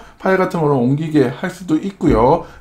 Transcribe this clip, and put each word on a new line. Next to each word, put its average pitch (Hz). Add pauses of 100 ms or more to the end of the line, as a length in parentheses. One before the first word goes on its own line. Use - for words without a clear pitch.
(180)
파일 190
같은 185
거를 147
옮기게 143
할 165
수도 175
있고요. 156 (160)